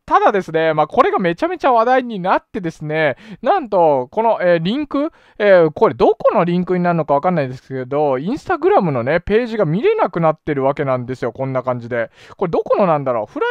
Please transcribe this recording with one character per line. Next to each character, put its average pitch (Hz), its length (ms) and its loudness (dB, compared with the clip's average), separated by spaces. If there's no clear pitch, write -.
た 349 140 2
だ 392 140 4
で 196 80 0
す 165 100 -10
ね、 160 220 2
ま 151 100 2
あ、 156 40 0
こ 240 160 2
れ 392 80 2
が 381 80 0
め 170 160 0
ち - 80 -4
ゃ 330 40 0
め 359 100 -4
ち - 80 -12
ゃ 277 60 4
話 233 140 2
題 254 180 2
に 233 160 -8
な 190 180 0
っ - 80 -4
て - 140 -10
で 175 120 -6
す - 120 -16
ね、 151 320 0
な 370 180 0
ん 254 100 -10
と、 151 420 2
こ 220 120 -2
の、 214 180 2
え 175 140 4
ー、 170 40 0
リ 180 160 -2
ン 294 120 -4
ク、 294 260 -4
え 190 300 6
ー、 151 40 0
こ 220 160 2
れ 147 60 2
ど 226 220 2
こ - 180 0
の 196 100 2
リ 175 140 0
ン 180 80 -2
ク 185 120 -2
に 180 60 -2
な 175 80 0
る 170 40 0
の 160 100 -2
か 147 80 0
わ 139 80 2
か 180 80 0
ん 185 60 0
な 151 80 0
い 131 40 -4
で 127 60 -10
す 127 120 -18
け 131 200 -8
ど、 143 300 0
Instagram 285 720 0
の 127 140 -2
ね、 156 180 0
ペ 220 220 0
ー - 20 -4
ジ 220 100 -8
が 208 80 0
見 165 200 0
れ 440 120 2
な 427 140 0
く 175 100 -4
な 160 140 2
っ - 20 -2
て - 180 -6
る 135 100 -2
わ 135 100 2
け 147 100 -4
な 135 140 0
ん 123 80 -6
で 127 100 -8
す - 80 -8
よ、 127 80 -4
こ 135 140 -8
ん 135 80 -6
な 127 100 -2
感 123 160 -2
じ 117 100 -12
で。 - 200 -4
こ 196 120 -4
れ 165 40 -4
ど 247 80 0
こ 466 160 0
の 214 120 2
な 160 100 2
ん 139 80 -4
だ 131 80 -2
ろ 110 100 -2
う？ - 80 -6
フ 285 80 -8
ラ 453 120 -2